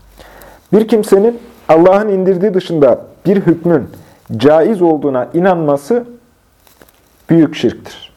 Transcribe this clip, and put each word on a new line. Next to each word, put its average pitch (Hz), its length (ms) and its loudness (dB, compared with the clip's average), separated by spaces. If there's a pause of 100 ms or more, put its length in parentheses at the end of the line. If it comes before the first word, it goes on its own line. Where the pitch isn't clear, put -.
(720)
Bir 220 140 2
kimsenin 214 520 0 (300)
Allah'ın 185 400 2
indirdiği 190 440 -2
dışında 147 480 0 (240)
bir 196 100 2
hükmün 165 480 0 (540)
caiz 160 440 2
olduğuna 143 520 -2
inanması 170 680 -2 (1300)
büyük 160 260 2
şirktir. - 600 -8